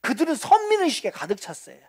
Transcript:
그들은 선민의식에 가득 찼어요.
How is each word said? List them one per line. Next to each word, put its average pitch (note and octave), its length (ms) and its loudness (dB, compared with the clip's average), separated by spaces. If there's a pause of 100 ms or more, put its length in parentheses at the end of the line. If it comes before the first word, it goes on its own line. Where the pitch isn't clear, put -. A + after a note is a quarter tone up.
그들은 D4+ 340 0
선민의식에 G#4 760 2
가득 G3 280 -6
찼어요. - 500 -16